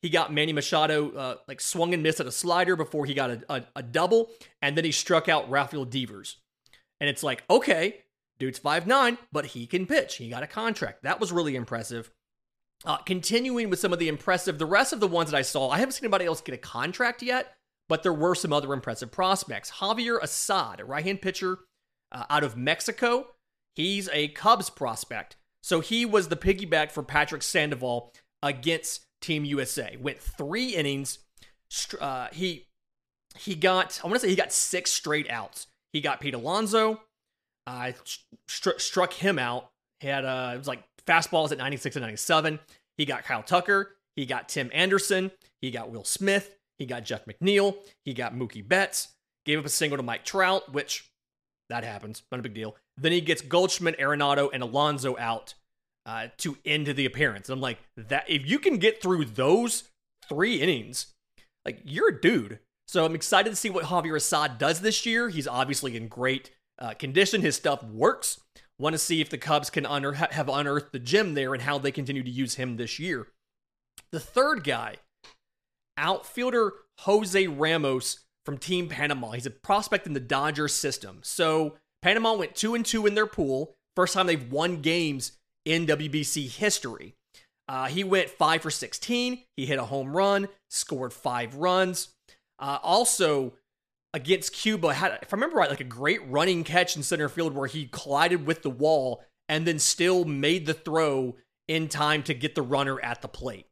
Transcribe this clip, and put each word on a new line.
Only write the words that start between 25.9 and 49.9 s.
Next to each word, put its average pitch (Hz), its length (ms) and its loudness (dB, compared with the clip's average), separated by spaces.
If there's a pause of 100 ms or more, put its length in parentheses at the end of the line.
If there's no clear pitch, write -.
was 202 220 2
the 160 80 0
piggyback 170 560 0
for 147 100 -6
Patrick 147 400 0
Sandoval 127 720 -2 (300)
against 143 600 -2 (140)
Team 151 240 -2
U 143 160 0
S 127 160 -4
A. 110 240 -8
Went 135 200 -6
three 208 560 -4
innings. 139 420 -2 (500)
Str-, - 320 -8
uh, 131 320 -6
he, 175 360 -6 (680)
he 190 200 -6
got, 185 460 2
I 170 40 -6
wanna 220 140 2
say 202 80 2
he 185 80 4
got 175 160 0
six - 400 0
straight 151 360 -2
outs. - 380 -8 (260)
He 151 80 -2
got 143 200 -2
Pete 143 140 -4
Alonso, 214 680 2 (640)
uh, 123 260 -6 (560)
stru-, - 320 -2
struck 175 320 0
him 185 260 0
out. 123 320 -4 (300)
He 143 60 -8
had, 139 180 -2
uh, 127 300 -4
it 127 40 -8
was, 139 100 -8
like, 127 160 -8 (220)
fastballs 165 440 4
at 143 80 -2
ninety-six 131 380 -4
and 135 60 -4
ninety-seven. 156 580 0 (360)
He 151 80 0
got 135 200 -4
Kyle 110 180 -4
Tucker. 196 540 2 (180)
He 139 120 -6
got 123 220 -6
Tim 127 240 -4
Anderson. 190 600 2 (280)
He 131 120 -6
got 113 180 -10
Will 113 140 -12
Smith. 196 520 0 (220)
He 135 80 -8
got 120 180 -8
Jeff - 200 -8
McNeil. 196 500 4 (300)
He 135 100 -6
got 117 200 -4
Mookie 113 320 -8
Betts. 185 420 0 (360)
Gave 151 140 0
up 147 60 -4
a 147 60 -4
single 147 260 0